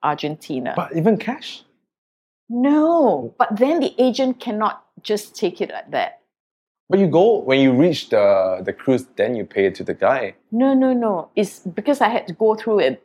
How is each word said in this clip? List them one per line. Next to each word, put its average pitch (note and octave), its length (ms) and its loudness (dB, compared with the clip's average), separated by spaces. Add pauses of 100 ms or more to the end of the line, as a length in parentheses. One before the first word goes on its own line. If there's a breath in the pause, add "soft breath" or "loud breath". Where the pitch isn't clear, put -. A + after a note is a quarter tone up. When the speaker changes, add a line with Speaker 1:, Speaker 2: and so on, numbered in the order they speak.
Speaker 1:
Argentina. C#3+ 720 -6
Speaker 2:
But E3 200 -6
even F#3 220 2
cash? - 460 -10 (840)
Speaker 1:
No, C4+ 920 2
but - 180 0
then C#4+ 220 2
the - 180 -2
agent B3+ 420 0
cannot G#3+ 460 -6 (160)
just - 340 -6
take F3+ 260 -4
it - 100 -6
like - 200 -14
that. B2 280 -4 (720)
Speaker 2:
But F#3+ 100 4
you G3 80 4
go, F#3+ 320 4
when C3+ 200 0
you C3+ 140 6
reach D3 360 2
the, G2 540 2
the F#2+ 100 -4
cruise, - 320 -2 (100)
then A2+ 200 -2
you G2+ 100 -6
pay G2 200 0
it F#2 100 0
to - 80 -10
the F2+ 120 -6
guy. A#2 400 -2 (160)
Speaker 1:
No, C4 240 2
no, C4 180 2
no. G#3+ 420 -4
It's - 240 -2
because B3+ 420 -4
I A3 80 2
had - 180 -4
to E3+ 60 -10
go G#3+ 220 2
through G#3+ 260 0
a, C3 240 0